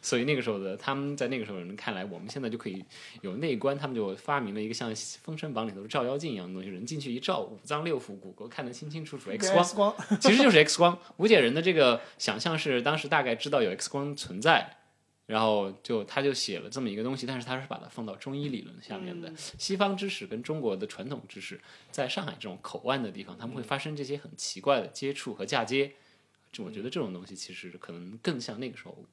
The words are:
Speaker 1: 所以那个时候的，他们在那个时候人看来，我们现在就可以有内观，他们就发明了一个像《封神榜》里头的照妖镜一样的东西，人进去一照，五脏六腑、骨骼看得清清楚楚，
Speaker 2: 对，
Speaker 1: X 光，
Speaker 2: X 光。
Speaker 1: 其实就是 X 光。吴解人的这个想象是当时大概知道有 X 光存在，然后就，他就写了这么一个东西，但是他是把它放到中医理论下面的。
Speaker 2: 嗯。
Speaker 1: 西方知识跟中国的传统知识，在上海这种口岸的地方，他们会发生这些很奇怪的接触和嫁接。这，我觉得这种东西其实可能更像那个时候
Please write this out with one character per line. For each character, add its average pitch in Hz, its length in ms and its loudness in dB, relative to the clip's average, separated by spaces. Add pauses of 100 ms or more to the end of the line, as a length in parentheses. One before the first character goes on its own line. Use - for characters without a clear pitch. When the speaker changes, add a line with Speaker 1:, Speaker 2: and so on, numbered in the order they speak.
Speaker 1:
所 120 160 2
以 120 60 2
那 147 100 4
个 127 60 0
时 113 80 -2
候 101 100 0
的， 95 180 -4
他 - 160 -4
们 143 240 -2
在 123 120 -2
那 135 100 -2
个 110 60 -4
时 107 60 -10
候 95 60 -8
人 90 200 -8
看 104 180 -4
来， 92 100 -4
我 87 140 -10
们 98 100 -12
现 143 100 -8
在 120 100 -4
就 113 80 -4
可 113 120 -8
以 92 140 -8 (380)
有 98 160 -6
内 147 180 0
观， 139 200 0
他 143 120 -4
们 131 80 -4
就 101 220 0
发 143 220 0
明 104 140 -4
了 107 80 -4
一 107 60 -4
个 117 60 -4
像 117 200 -4 (300)
《封 160 120 -8
神 156 180 -6
榜》 113 140 -2
里 101 60 -8
头 98 80 -12
的 107 60 -12
照 135 160 0
妖 127 120 0
镜 147 180 -4
一 - 20 -4
样 90 100 -6
的 92 80 -8
东 92 80 -6
西， 95 80 -8
人 95 160 -8
进 151 140 -6
去 135 120 -6
一 120 80 -4
照， 175 200 0
五 110 240 -8
脏 151 220 -2
六 160 140 0
腑、 101 200 -12
骨 92 180 -16
骼 107 100 -12
看 131 180 -8
得 123 60 -8
清 151 180 -10
清 160 140 -8
楚 143 140 -10
楚， - 120 -10
Speaker 2:
对， 214 80 -4
Speaker 1:
X 196 160 2
光， 175 100 8
Speaker 2:
X 185 120 0
光。 208 440 2
Speaker 1:
其 269 140 10
实 262 100 10
就 254 80 10
是 165 60 12
X 156 200 8
光。 175 220 6 (180)
吴 180 100 2
解 214 120 10
人 120 140 6
的 160 80 2
这 180 120 4
个 127 280 8 (160)
想 104 200 0
象 160 220 0
是 127 220 2
当 147 160 2
时 147 100 -6
大 147 160 4
概 123 100 2
知 110 160 -2
道 143 120 4
有 92 100 4
X - 180 -6
光 143 240 -4
存 98 280 -8
在， 143 340 6 (500)
然 110 140 2
后 104 320 4 (100)
就， 110 220 -2
他 139 180 -2
就 139 120 4
写 98 260 -4
了 107 100 -10
这 127 120 -6
么 120 80 0
一 101 80 -4
个 110 60 -2
东 131 120 -2
西， 131 100 -6
但 131 140 -4
是 117 80 -10
他 127 140 -2
是 135 60 -10
把 - 100 -6
它 - 100 -14
放 113 180 -8
到 101 120 -8
中 135 180 -8
医 143 140 -4
理 117 140 -6
论 90 180 -16
下 - 160 -10
面 175 240 -8
的。 - 80 -12
Speaker 2:
嗯。 160 60 -14 (220)
Speaker 1:
西 190 200 -4
方 196 180 2
知 196 140 -4
识 104 180 -8
跟 120 160 -6
中 156 160 -2
国 110 160 2
的 98 100 -6
传 101 220 -10
统 127 220 -8
知 104 100 -16
识， - 220 -12 (300)
在 127 180 -2
上 185 160 -4
海 107 120 -6
这 - 40 -16
种 95 200 -10
口 - 260 -10
岸 131 140 2
的 107 80 -4
地 95 140 -12
方， 90 140 -14
他 113 100 -10
们 127 80 -8
会 135 80 -6
发 139 140 -2
生 151 180 -6
这 143 80 -6
些 139 140 -6
很 151 180 -12
奇 - 240 -8
怪 139 220 4
的 92 60 -6
接 139 260 -4
触 127 200 -8
和 98 120 -6
嫁 123 180 2
接。 135 300 0 (580)
这， - 100 -12
我 90 80 -8
觉 101 120 -10
得 120 80 -6
这 170 100 -4
种 104 140 -2
东 90 120 -10
西 98 100 -16
其 - 180 -12
实 90 260 -14
可 - 140 -14
能 90 280 -12
更 151 180 -2
像 117 200 -10
那 131 100 -8
个 127 80 -16
时 - 80 -18
候 - 100 -16 (180)